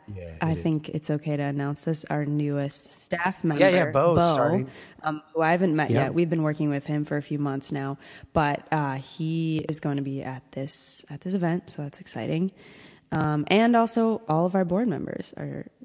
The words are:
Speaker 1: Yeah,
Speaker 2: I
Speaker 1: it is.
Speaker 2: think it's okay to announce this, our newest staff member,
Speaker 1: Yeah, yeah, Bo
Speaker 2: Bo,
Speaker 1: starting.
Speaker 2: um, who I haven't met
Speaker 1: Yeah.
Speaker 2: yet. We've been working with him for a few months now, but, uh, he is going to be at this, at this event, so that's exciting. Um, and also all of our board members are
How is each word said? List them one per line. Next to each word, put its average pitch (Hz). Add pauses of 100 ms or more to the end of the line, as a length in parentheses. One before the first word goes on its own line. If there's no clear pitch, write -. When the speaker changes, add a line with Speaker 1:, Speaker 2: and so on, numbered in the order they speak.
Speaker 1:
Yeah, 87
Speaker 2:
I 165
Speaker 1:
it 156
is. 170
Speaker 2:
think 156
it's -
okay 147
to 143
announce 143
this, 160
our 147
newest 143 (120)
staff 180
member, 160
Speaker 1:
Yeah, 190
yeah, 180
Bo 165
Speaker 2:
Bo, 170
Speaker 1:
starting. 139 (320)
Speaker 2:
um, 156 (140)
who 160
I 160
haven't 175
met 151
Speaker 1:
Yeah. 135
Speaker 2:
yet. 127
We've 170
been 165
working 151
with 143
him 151
for 147
a 143
few 147
months 139
now, 139 (340)
but, 147
uh, 143
he 160
is 147
going 143
to 143
be 135
at 131 (100)
this, -
at 143
this 185
event, 175
so -
that's 143
exciting. 160 (580)
Um, 151
and 233
also 226
all 165
of 180
our 190
board 196
members -
are 143 (180)